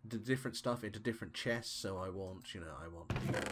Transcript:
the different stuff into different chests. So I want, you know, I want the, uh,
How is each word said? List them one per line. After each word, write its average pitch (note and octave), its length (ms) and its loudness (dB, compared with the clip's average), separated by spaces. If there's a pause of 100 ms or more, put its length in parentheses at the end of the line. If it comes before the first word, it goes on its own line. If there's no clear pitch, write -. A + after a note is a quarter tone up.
the A2+ 120 0
different B2+ 380 2
stuff B2 260 2
into G#2+ 160 -2
different A2+ 340 0
chests. A#2 400 2
So F#2+ 240 0
I F#2 120 0
want, F#2 440 -4
you G2+ 60 -6
know, D#2+ 200 -6
I E2 80 -6
want E2+ 220 -6
the, - 260 2
uh, - 160 2